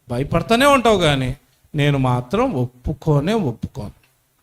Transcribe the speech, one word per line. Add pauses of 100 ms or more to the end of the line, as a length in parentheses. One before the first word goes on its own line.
భయపడతానే
ఉంటావు,
కానీ (400)
నేను
మాత్రం
ఒప్పుకోనే
ఒప్పుకోను. (520)